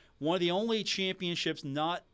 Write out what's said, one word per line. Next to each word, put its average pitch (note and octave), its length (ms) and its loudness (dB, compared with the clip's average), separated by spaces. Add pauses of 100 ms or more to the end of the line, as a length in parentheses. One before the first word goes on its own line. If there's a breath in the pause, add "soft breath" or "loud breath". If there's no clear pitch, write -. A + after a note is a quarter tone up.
(180 soft breath)
One D#3 160 2
of F#3 60 2
the F3 100 4
only G#3+ 340 2
championships F3+ 800 -2
not D3+ 500 -2